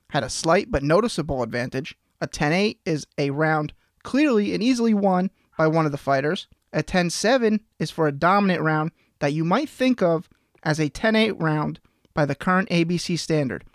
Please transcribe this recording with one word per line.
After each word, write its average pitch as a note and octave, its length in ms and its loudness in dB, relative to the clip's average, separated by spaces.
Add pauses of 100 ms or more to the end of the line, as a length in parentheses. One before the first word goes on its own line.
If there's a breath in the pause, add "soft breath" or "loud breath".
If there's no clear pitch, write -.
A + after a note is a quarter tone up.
(100)
had C#3+ 120 -2
a B2+ 80 -6
slight E3+ 400 0
but C#3 140 -2
noticeable D#3 580 0
advantage. A#2+ 540 -6 (240)
A D3+ 80 -6
ten D3 240 -2
eight G3+ 320 0
is D3+ 200 -2 (140)
a C#3 120 -2
round D#3 420 0 (320)
clearly A#3 500 2
and F3 80 -4
easily A#3 320 2
won F#3+ 360 2 (280)
by D#3+ 80 2
one D#3+ 200 2
of C#3+ 60 -2
the C#3+ 60 -6
fighters. C#3 480 -2 (260)
A D#3 100 0
ten F3 280 0
seven A3 500 2 (180)
is E3+ 120 -4
for D#3+ 160 0
a C#3+ 60 0
dominant F3 500 2
round D#3 300 0 (260)
that C#3+ 140 0
you D#3+ 120 -2
might A3 240 0
think B3+ 320 0
of E3+ 280 0 (340)
as D#3 160 -2
a D3+ 100 0
ten A3 280 0
eight A3 240 0
round D3+ 400 -2 (340)
by D#3 100 0
the C#3+ 100 -2
current F#3 360 0
A E3+ 140 2
B F3 120 -2
C E3+ 200 -4
standard. C#3+ 480 -2 (100)